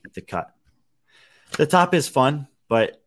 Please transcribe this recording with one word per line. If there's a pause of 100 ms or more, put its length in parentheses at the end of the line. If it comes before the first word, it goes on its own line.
At
the
cut. (1040)
The
top
is
fun, (220)
but